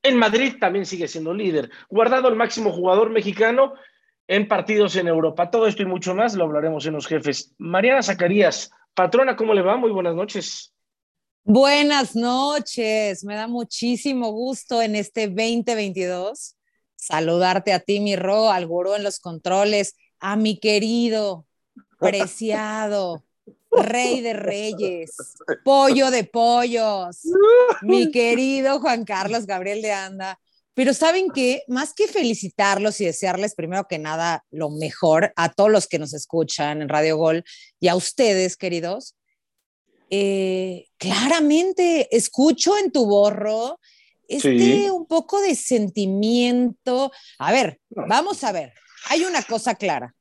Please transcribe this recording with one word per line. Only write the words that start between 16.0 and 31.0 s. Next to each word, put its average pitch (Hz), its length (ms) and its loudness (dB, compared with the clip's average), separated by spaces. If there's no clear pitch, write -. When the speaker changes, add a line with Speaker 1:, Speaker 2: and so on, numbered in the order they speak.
Speaker 2:
saludarte 180 760 0
a 180 100 2
ti, 202 180 -2
mi 202 160 0
Ro, 202 340 0
al 180 160 0
gurú 180 300 -2
en 208 80 -4
los 196 160 -6
controles, 196 760 -2
a 196 160 -6
mi 214 240 0
querido, 214 840 0
preciado, 208 1200 -2
rey 247 500 2
de 226 120 -4
reyes, 202 840 -6
pollo 269 460 6
de 247 140 0
pollos, 233 960 0
mi 339 280 4
querido 262 680 2
Juan 233 260 0
Carlos 208 400 -4
Gabriel 196 380 -6
de 214 80 -4
Anda. 190 480 -8
Pero 262 200 2
¿saben 359 400 2